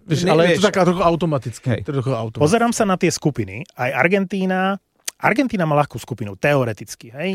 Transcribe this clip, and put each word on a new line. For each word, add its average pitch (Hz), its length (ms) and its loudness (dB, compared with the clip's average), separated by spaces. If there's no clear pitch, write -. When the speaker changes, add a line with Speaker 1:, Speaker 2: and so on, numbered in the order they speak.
Speaker 1:
Vieš, 160 180 0
Speaker 2:
Ne, 175 80 2
Speaker 1:
ale 160 120 4
je 175 80 4
Speaker 2:
vieš. 160 80 4
Speaker 1:
to 196 80 2
tak 190 120 2
trochu 180 240 2
automaticky. 156 640 0
Speaker 2:
Hej. 120 160 0
Speaker 1:
To 123 80 -8
je 139 80 -4
trochu 127 120 -2
automaticky. 113 320 -4
Speaker 3:
Pozerám 226 280 4
sa 220 140 0
na 196 100 2
tie 180 140 0
skupiny. 110 560 -4
Aj 123 160 -4
Argentína, 190 840 0
Argentína 214 480 0
má 156 100 0
ľahkú 143 220 0
skupinu, 104 400 -8
teoreticky, 120 760 -2
hej. 151 240 -6